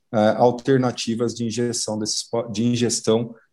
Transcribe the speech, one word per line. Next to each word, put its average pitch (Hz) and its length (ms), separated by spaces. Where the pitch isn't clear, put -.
é, 107 260
alternativas 120 960
de 117 120
injeção 110 540
desses 107 240
po-, - 280
de 104 140
ingestão 117 680